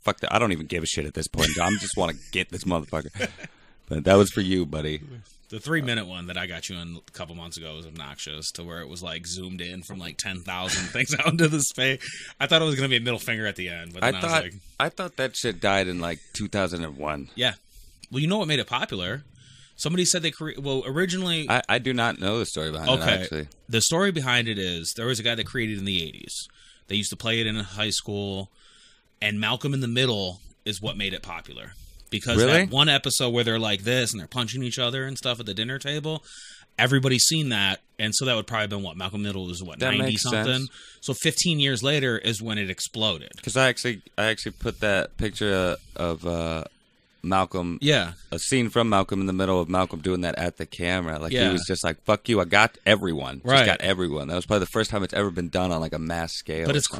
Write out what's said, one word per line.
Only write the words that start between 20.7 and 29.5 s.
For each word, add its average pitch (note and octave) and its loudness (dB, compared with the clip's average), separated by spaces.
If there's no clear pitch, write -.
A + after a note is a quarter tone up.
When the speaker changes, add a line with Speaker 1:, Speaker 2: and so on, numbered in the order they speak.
Speaker 2:
originally E3+ 0
Speaker 1:
I, A#2+ 4
I A2+ 4
do B2 0
not A#2 2
know G2+ 0
the G#2+ 0
story D#2 -4
behind D#2 -2
it, C3 4
Speaker 2:
Okay. - 4
Speaker 1:
actually. D2+ -4
Speaker 2:
The A2+ 2
story F#3 4
behind B2 2
it G#2+ -2
is F2 -4
there A2+ -4
was B2 0
a - -8
guy A#2 2
that A2+ -4
created A2 -4
it - -6
in F#2+ -6
the F#2+ 0
eighties. A1+ -10
They G2+ -2
used G#2 0
to G2 -10
play A2+ -2
it A2+ 0
in A2 -2
a G#2+ -4
high G#2 -4
school, G2 -4
and G#2 0
Malcolm B2 0